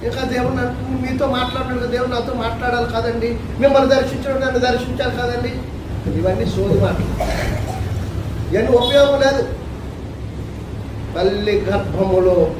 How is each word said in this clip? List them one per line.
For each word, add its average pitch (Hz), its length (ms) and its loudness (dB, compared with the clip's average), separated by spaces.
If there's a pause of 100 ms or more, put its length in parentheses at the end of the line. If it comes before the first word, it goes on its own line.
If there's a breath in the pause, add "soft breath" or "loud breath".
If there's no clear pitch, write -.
ఇంకా 240 180 -4
దేవుడు 247 320 -2
నన్ను, 254 480 -4
మీతో 262 260 -2
మాట్లాడినట్టుగా 247 640 -2
దేవుడు 254 180 0
నాతో 240 240 -2
మాట్లాడాలి 240 640 -2
కదండి, 226 440 -2 (200)
మిమ్మల్ని 269 360 6
దర్శించడం 269 460 0
నన్ను 254 180 0
దర్శించాలి 247 580 0
కదండి. 160 320 -2 (720)
ఇవన్నీ 92 260 0
సోది - 340 2
మాటలు, - 260 2 (1500)
ఇవన్నీ 240 240 4
ఉపయోగం 277 440 6
లేదు. 269 260 2 (1700)
"తల్లి 202 460 2
గర్భములో 185 1000 4